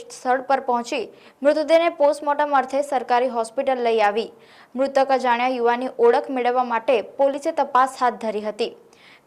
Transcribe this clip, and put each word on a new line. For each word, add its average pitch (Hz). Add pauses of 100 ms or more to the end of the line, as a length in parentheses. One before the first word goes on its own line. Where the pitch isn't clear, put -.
(100)
સ્થળ 262
પર 262
પહોંચી 240 (340)
મૃતદેહને 302
પોસ્ટમોર્ટમ 294
અર્થે 262
સરકારી 247
હોસ્પિટલ 247
લઈ 226
આવી. 208 (440)
મૃતક 269
અજાણ્યા 247
યુવાનની 240 (100)
ઓળખ 240
મેળવવા 247
માટે 233
પોલીસે 277
તપાસ 269
હાથ 247
ધરી 220
હતી. 214 (500)